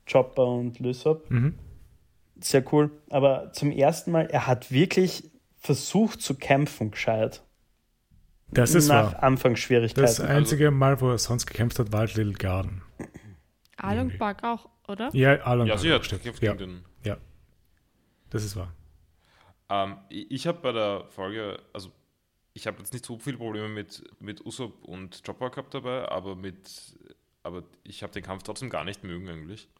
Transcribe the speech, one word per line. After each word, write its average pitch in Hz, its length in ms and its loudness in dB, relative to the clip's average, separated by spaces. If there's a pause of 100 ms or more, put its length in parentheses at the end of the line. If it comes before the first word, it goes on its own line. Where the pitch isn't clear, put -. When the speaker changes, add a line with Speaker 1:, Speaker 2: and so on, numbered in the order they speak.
Speaker 1:
Chopper 127 380 4
und 120 320 -2
Lysop. 131 500 -2
Speaker 2:
Mhm. 123 260 2 (840)
Speaker 1:
Sehr 131 240 4 (100)
cool. 151 160 6 (200)
Aber 135 440 2
zum 143 180 0
ersten 160 400 2
Mal, 165 160 2
er 131 200 -2
hat 123 240 0
wirklich 180 580 2 (280)
versucht - 640 0
zu 139 140 -2
kämpfen, 135 560 0
gescheit. - 520 -2 (1040)
Speaker 2:
Das 120 280 4
ist 151 120 8
Speaker 1:
Nach 107 260 6
Speaker 2:
wahr. - 100 -2
Speaker 1:
Anfangsschwierigkeiten. 127 800 4
Speaker 2:
Das 117 180 4
einzige 147 520 4
Mal, 135 280 4
wo 127 120 2
er 117 60 2
sonst 123 280 -2
gekämpft - 340 -2
hat, 104 140 -2
war 107 80 2
halt 107 140 -2
Little 104 180 0
Garden. 92 480 -2 (960)
Speaker 3:
Along 202 220 -2
Speaker 2:
Irgendwie. 254 180 -4
Speaker 3:
Park 202 260 -4
auch, 233 240 -6 (200)
oder? 214 260 -6
Speaker 2:
Ja, 135 280 6
Along 120 260 2
Speaker 4:
Ja, 110 80 2
Speaker 2:
Park 95 80 -2
Speaker 4:
sie 165 100 2
hat 123 80 4
Speaker 2:
auch, - 20 -6
stimmt. - 200 -6
Speaker 4:
gekämpft 117 200 -6
Speaker 2:
Ja. 104 120 2
Speaker 4:
gegen 95 160 -10
den 87 140 -16 (200)
Speaker 2:
Ja. 101 120 -6 (1120)
Das 107 140 -4
ist 101 120 -10
wahr. 87 180 -10 (960)
Speaker 4:
Ähm, 98 280 -2 (120)
ich, 101 220 -12
ich 131 160 -6
hab 170 160 -4
bei 127 100 -2
der 101 380 -2
Folge, 101 480 -8 (140)
also 95 180 -14 (600)
ich - 140 -16
hab 101 120 -8
jetzt 101 120 -16
nicht 123 140 -12
so 120 140 -12
viele 127 180 -8
Probleme 107 320 -8
mit, 107 340 -12 (160)
mit 101 260 -14
Usopp 110 380 -12
und 92 400 -16
Chopper 123 260 -8
gehabt - 240 -14
dabei, 127 360 -8
aber 95 260 -8
mit, - 640 -16 (460)
aber 87 200 -10 (200)
ich 104 200 -16
hab 101 80 -12
den 95 120 -12
Kampf 95 200 -12
trotzdem 110 260 -10
gar 80 140 -6
nicht 98 220 -10
mögen 87 240 -10
eigentlich. 82 400 -16 (100)